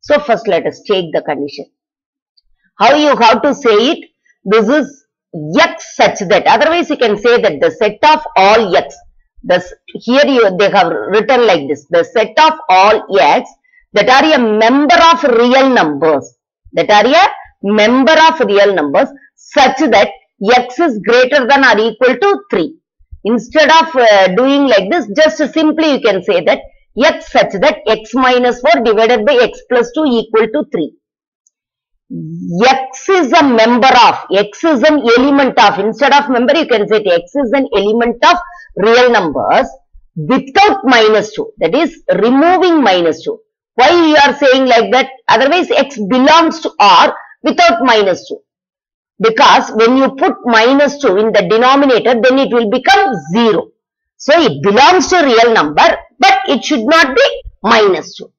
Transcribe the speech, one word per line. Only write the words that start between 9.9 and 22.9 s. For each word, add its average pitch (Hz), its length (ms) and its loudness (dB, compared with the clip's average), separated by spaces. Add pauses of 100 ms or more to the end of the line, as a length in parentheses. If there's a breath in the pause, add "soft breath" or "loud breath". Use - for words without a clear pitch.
you, 226 320 0
they 196 120 2
have 175 220 0
written 214 540 0
like 165 220 0
this. 139 220 -8
The 170 140 0
set 220 340 -4
of 311 200 2 (100)
all 196 500 2
X 180 320 0 (440)
that 208 140 0
are 277 260 2
a 220 240 0
member 277 360 2 (180)
of 311 120 -2
real 254 460 2
numbers. 156 640 -2 (420)
That 254 160 -2
are 208 160 4
a 330 220 2 (340 loud breath)
member 226 520 2 (160)
of - 100 -8
real 202 320 2
numbers 175 360 -2 (260 loud breath)
such - 440 -2
that 226 320 0 (440)
X 247 240 -2
is 277 260 -2
greater 254 420 0
than 277 180 2
or 220 140 2
equal 233 380 0
to 403 240 0 (100)
three. 202 260 -4 (480)